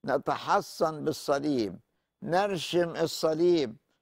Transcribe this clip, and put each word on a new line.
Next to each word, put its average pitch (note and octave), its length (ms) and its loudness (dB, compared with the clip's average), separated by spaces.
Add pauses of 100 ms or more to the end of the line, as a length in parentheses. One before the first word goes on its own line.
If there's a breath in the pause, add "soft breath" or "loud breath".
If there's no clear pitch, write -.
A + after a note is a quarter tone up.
نتحصن D3+ 960 0
بالصليب، C#3 720 0 (440)
نرشم F3 720 0
الصليب، D#3+ 800 2 (260)